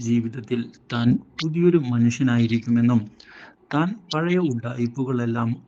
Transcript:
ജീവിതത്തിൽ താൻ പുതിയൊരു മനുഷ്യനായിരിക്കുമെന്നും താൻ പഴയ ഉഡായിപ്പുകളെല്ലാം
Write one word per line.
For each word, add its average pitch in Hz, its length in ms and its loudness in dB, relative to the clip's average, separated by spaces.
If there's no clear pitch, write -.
ജീവിതത്തിൽ 117 540 -4
താൻ 120 140 2
പുതിയൊരു 170 400 2
മനുഷ്യനായിരിക്കുമെന്നും 117 1080 2
താൻ 156 140 0
പഴയ 175 260 0
ഉഡായിപ്പുകളെല്ലാം 120 1000 -4